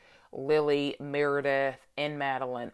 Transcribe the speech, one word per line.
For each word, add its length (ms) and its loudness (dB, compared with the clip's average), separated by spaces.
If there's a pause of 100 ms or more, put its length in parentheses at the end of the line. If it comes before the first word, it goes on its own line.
(320)
Lily, 640 2
Meredith, 880 0 (100)
and 220 -4
Madeline 560 -4